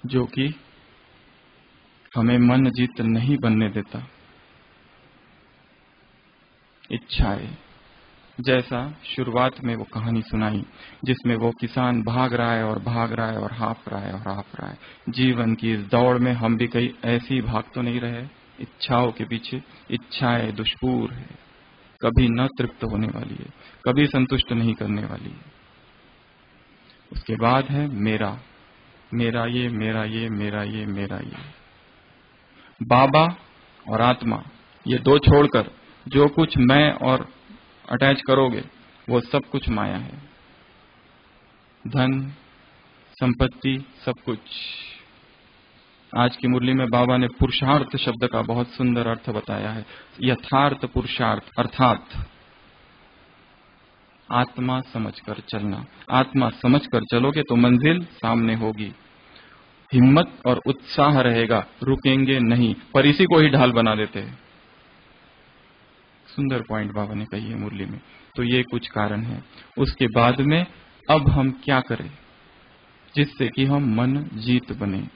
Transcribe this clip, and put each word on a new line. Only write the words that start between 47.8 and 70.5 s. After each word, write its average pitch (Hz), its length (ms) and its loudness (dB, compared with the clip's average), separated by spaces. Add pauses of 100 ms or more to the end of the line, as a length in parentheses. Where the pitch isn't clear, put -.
शब्द 120 300 -2
का 113 140 -2
बहुत 117 280 -2
सुंदर 120 380 0
अर्थ 113 220 -6
बताया 104 420 -6
है। 110 140 -10 (360)
यथार्थ 135 640 0
पुरुषार्थ 113 580 -2 (160)
अर्थात - 680 0 (2000)
आत्मा 123 500 -2
समझकर 107 520 -8
चलना। 104 520 -8 (260)
आत्मा 127 380 2
समझकर 123 540 2
चलोगे 139 400 0
तो 120 120 0
मंजिल 127 500 4
सामने 113 500 -2
होगी, 107 380 -6 (1000)
हिम्मत 135 540 6
और 123 200 2
उत्साह 143 540 2
रहेगा, 117 440 2 (180)
रुकेंगे 135 560 2
नहीं, 117 360 2 (180)
पर 135 120 6
इसी 147 200 6
को 170 140 6
ही 156 100 6
ढाल 127 220 6
बना 117 240 2
देते 104 240 -4
हैं। 123 200 -14 (1900)
सुंदर 135 340 -2
पॉइंट 107 300 -6
बाबा 104 220 -6
ने 104 120 -6
कही 107 200 -8
है 110 100 -8
मुरली 101 300 -8
में। - 160 -12 (340)
तो 123 80 -4
ये 123 200 2
कुछ 120 240 -6
कारण 104 360 -4
है। 117 200 -8 (340)
उसके 135 300 0
बाद 120 340 2
में 156 240 2 (440)